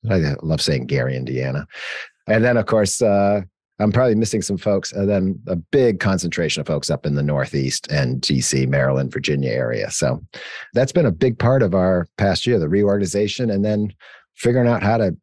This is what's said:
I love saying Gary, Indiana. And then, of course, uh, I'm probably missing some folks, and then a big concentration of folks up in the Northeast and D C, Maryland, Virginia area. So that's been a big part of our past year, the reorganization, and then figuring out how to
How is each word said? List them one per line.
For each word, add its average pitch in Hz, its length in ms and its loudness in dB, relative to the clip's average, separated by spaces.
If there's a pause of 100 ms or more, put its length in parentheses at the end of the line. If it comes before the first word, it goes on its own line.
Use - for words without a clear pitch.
(100)
I 78 320 2
love 78 180 -2
saying 64 260 -2
Gary, 65 300 -2
Indiana. 65 500 -4 (640)
And 110 160 4
then, 120 120 4
of 110 100 0
course, 104 360 0
uh, 101 380 4 (400)
I'm 104 100 2
probably 120 240 2
missing 113 260 0
some 98 160 -4
folks, 95 360 -2
and 101 180 0
then 95 380 0
a 92 80 -2
big 113 420 2
concentration 87 640 -2
of 71 80 -6
folks 73 220 -2
up 76 140 -4
in 73 120 -2
the 71 80 0
Northeast 69 640 -2
and 67 300 -2
D 67 200 0
C, 65 260 0
Maryland, 67 440 0
Virginia 69 400 -2
area. 58 400 -4
So 67 320 -2 (520)
that's 127 180 0
been 165 140 2
a 107 60 4
big 117 260 0
part 131 240 4
of 92 120 2
our 92 320 2 (100)
past 98 300 0
year, 117 140 2
the 78 80 -2
reorganization, 101 840 0
and 98 140 0
then 107 280 0 (440)
figuring 120 320 2
out 104 160 2
how 113 140 2
to 95 240 0